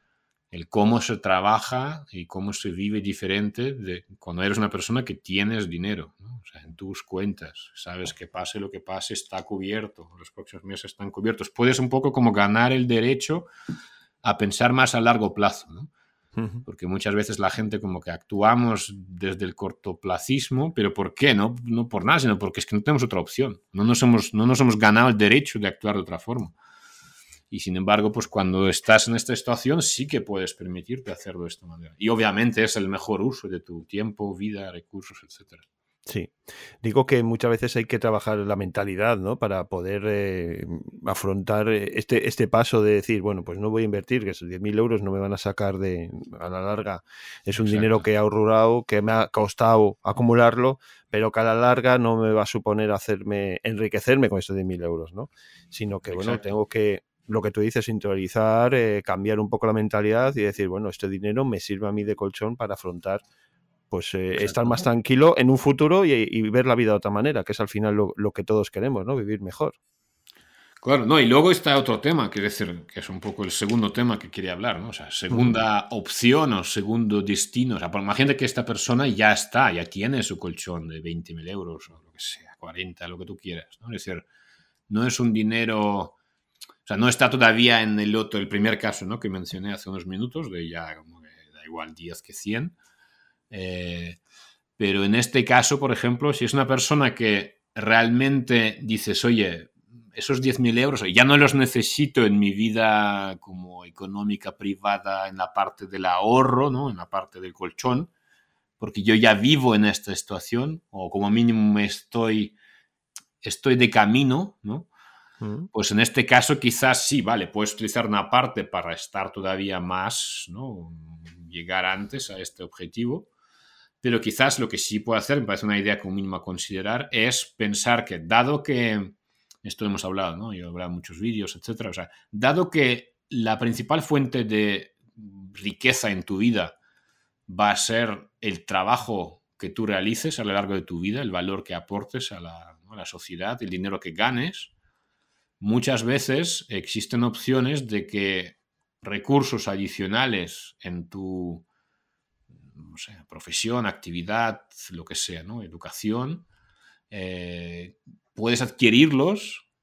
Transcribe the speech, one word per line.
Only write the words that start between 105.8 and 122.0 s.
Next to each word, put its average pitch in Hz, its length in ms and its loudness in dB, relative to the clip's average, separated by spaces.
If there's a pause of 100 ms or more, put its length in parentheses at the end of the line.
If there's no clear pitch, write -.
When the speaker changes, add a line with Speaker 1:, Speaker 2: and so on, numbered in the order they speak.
Speaker 1:
del 95 180 -6
ahorro, 123 640 2
¿no? 131 200 -4
En 98 80 -8
la 87 120 -16
parte 92 300 -8
del 92 120 -14
colchón, 127 580 -4 (680)
porque 107 240 -8
yo 110 140 6
ya 110 180 8
vivo 127 400 4
en 104 120 4
esta 101 280 -2
situación, 123 760 -6
o 92 200 -12
como 101 200 -2
mínimo 110 440 4
me 104 120 2
estoy, 107 720 -2 (840)
estoy 127 340 0
de 123 140 6
camino", 127 720 4
¿no? 127 260 -10 (520)
Speaker 2:
Ujú. 113 320 -8
Speaker 1:
Pues 104 200 -2
en 104 80 4
este 117 260 4
caso 127 340 6
quizás 127 480 2
sí, 139 140 0
vale, 98 260 -2
puedes 104 260 -2
utilizar 110 320 -4
una 104 240 0
parte 123 340 2
para 85 300 -6
estar 98 380 -8
todavía 95 480 -4
más, 92 680 -6
¿no? 90 440 -14 (560)
Llegar 87 380 -2
antes 101 440 -4